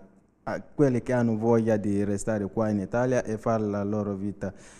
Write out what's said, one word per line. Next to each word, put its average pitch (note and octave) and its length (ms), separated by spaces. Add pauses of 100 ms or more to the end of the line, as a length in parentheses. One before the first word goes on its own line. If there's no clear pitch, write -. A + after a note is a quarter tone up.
(420)
a G#2 200 (120)
quelli C3 260
che B2+ 140
hanno A#2 240
voglia A2+ 400
di G2+ 260
restare G2+ 480
qua A2 160
in G#2 120
Italia B2 440
e A2 140
fare A2+ 260
la G2+ 180
loro G#2 300
vita. G2 400 (280)